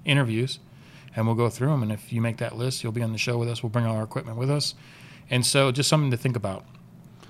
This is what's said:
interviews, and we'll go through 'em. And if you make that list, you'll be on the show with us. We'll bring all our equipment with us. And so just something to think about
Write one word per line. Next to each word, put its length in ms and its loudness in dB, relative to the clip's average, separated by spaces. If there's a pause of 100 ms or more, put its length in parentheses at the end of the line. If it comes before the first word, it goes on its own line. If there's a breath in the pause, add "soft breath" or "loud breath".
interviews, 540 2 (560 loud breath)
and 120 0
we'll 100 2
go 120 2
through 240 0
'em. 100 2
And 100 -2
if 200 -10
you 80 0
make 180 -2
that 180 -6
list, 260 -4
you'll 100 -4
be 100 -4
on 100 -2
the 60 -6
show 200 -2
with 100 0
us. 140 -6
We'll 80 -4
bring 160 0
all 80 0
our 80 -2
equipment 360 -8
with 120 0
us. 240 0 (560 loud breath)
And 160 2
so 240 4
just 180 2
something 220 4
to 60 2
think 200 0
about 280 -4 (640 loud breath)